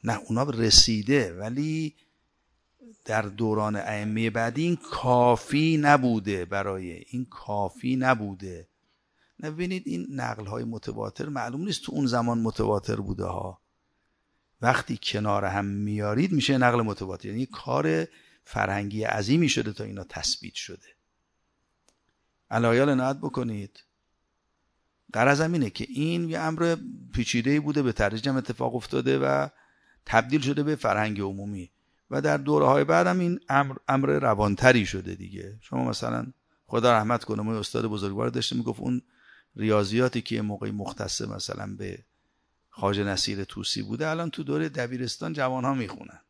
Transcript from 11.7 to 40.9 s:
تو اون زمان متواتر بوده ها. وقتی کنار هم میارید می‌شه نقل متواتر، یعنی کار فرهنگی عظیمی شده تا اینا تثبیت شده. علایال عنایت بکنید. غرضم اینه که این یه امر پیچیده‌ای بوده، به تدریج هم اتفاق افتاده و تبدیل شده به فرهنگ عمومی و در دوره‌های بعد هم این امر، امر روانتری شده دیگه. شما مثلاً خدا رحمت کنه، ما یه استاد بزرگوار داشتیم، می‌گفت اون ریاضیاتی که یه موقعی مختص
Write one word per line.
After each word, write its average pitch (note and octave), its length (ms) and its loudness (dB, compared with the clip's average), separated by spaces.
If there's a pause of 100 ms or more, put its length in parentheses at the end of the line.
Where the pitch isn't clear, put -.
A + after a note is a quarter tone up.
تو - 100 -10
اون D3 140 0
زمان A#2+ 320 2
متواتر G#2+ 580 0
بوده G2 280 -4
ها. F#2 360 -8 (1000)
وقتی A#2+ 400 2
کنار G#2 420 0
هم G2 200 0
میارید G#2 680 0
می‌شه C#3 260 2
نقل A#2+ 220 6
متواتر، G2+ 480 -4
یعنی A#2 180 -4
کار D#3+ 600 -2 (380)
فرهنگی G2+ 600 -2
عظیمی A#2+ 440 2
شده G#2+ 240 -2
تا G#2+ 120 -8
اینا G2+ 200 -10
تثبیت - 500 -8
شده. - 320 -12 (1600)
علایال A#2 400 4
عنایت C3+ 260 2
بکنید. A#2 680 -6 (1300)
غرضم C#3+ 380 4
اینه C#3 180 0
که - 180 -6
این E3+ 400 -2
یه E3 100 -4
امر E3 380 0 (360)
پیچیده‌ای B2 480 2
بوده، D3 220 0
به B2 100 2
تدریج G#2+ 360 0
هم C3 80 2
اتفاق B2 380 -2
افتاده C3 440 0
و C#3 300 2 (580)
تبدیل A#2+ 340 4
شده C#3 220 0
به D3+ 140 0
فرهنگ G#2+ 440 0
عمومی G2 500 -6 (400)
و C3+ 100 -2
در D3 160 2
دوره‌های C#3+ 480 4
بعد E3 220 4
هم F3+ 120 2
این F3 300 0
امر، C#3 280 -4 (120)
امر C3+ 220 2
روانتری A#2 760 4
شده F#2 280 -8
دیگه. F#2+ 460 -14
شما B2+ 240 -4
مثلاً A#2+ 420 -4 (400)
خدا A#2 260 4
رحمت A2+ 320 2
کنه، G#2+ 180 -4
ما A2 100 -2
یه A2 60 -2
استاد A2+ 280 -4
بزرگوار G#2 420 -4
داشتیم، B2 300 -4
می‌گفت A2+ 220 -4
اون B2 220 -2 (540)
ریاضیاتی G#2+ 680 2
که - 120 -6
یه A2+ 80 -2
موقعی G#2 280 -4
مختص G2+ 520 -6